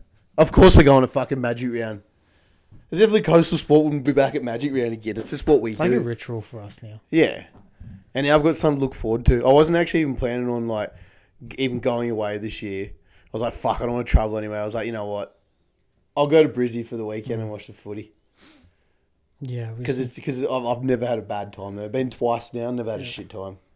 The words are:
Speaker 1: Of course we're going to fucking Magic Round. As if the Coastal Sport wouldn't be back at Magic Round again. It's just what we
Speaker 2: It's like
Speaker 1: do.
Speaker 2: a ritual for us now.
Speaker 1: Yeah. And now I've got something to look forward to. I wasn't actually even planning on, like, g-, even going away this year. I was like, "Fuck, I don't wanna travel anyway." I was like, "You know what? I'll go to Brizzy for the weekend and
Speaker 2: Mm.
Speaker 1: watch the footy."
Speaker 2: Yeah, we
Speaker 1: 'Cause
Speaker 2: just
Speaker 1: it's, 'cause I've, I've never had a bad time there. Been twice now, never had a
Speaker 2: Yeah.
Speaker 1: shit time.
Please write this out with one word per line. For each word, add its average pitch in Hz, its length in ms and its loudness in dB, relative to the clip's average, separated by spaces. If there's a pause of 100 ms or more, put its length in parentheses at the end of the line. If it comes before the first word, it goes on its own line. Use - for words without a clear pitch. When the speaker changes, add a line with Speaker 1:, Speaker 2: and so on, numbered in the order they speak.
(380)
Speaker 1:
Of 156 140 4
course 185 240 8
we're 160 80 10
going 139 180 8
to 127 60 4
fucking 131 320 -4
Magic 120 320 -4
Round. 110 300 -6 (880)
As 160 80 0
if 214 120 6
the 214 100 4
Coastal 165 360 4
Sport 151 280 4
wouldn't 147 180 -2
be 139 80 0
back 135 240 2
at 139 80 -4
Magic 123 300 -4
Round 120 200 0
again. 107 240 -6
It's 110 120 -8
just - 180 -10
what 147 140 6
we 113 100 -4
Speaker 2:
It's 110 80 -8
like 165 120 0
Speaker 1:
do. 123 60 2
Speaker 2:
a - 40 0
ritual 117 400 -8
for 113 180 -16
us 104 240 -18
now. 107 260 -18
Speaker 1:
Yeah. 135 360 2 (680)
And 139 140 -2
now 147 80 6
I've 151 80 4
got 160 120 2
something 151 240 0
to 135 60 0
look 131 100 -4
forward 117 320 -4
to. 123 160 4
I 127 80 6
wasn't 160 260 6
actually 170 240 0
even 139 140 -2
planning 123 340 -4
on, 117 180 -4
like, 107 260 -6 (540)
g-, - 160 -18
even 123 160 -4
going 120 320 -2
away 107 260 -4
this 107 240 -10
year. 98 260 -8
I - 440 -20
was 113 100 -6
like, 117 120 -4
"Fuck, - 280 -4
I 120 40 -4
don't 120 80 -4
wanna 120 100 -4
travel 110 340 2
anyway." 107 220 -8
I 104 60 -4
was 107 100 -8
like, 110 100 -6
"You 117 60 -8
know 107 160 -8
what? 101 320 -10 (760)
I'll 147 120 2
go 156 160 6
to 147 60 0
Brizzy 120 360 -4
for 117 120 -12
the 110 80 -8
weekend 110 360 -8
and 110 80 -8
Speaker 2:
Mm. 107 40 -10
Speaker 1:
watch 101 120 -14
the 107 80 -20
footy." 104 400 -16 (1300)
Speaker 2:
Yeah, 120 320 -8
we 117 100 -12
Speaker 1:
'Cause 127 140 -4
Speaker 2:
just 127 220 -8
Speaker 1:
it's, - 60 -18
'cause 127 180 -4
I've, 127 220 -4
I've 120 180 -4
never 123 240 0
had 120 100 -2
a 104 60 -8
bad 101 280 -10
time 101 240 -12
there. 104 140 -10
Been 131 220 -4
twice 117 420 -4
now, 120 160 -6
never 117 220 -6
had 104 80 -6
a 95 40 -10
Speaker 2:
Yeah. 123 60 -12
Speaker 1:
shit 101 220 -14
time. 95 260 -12 (180)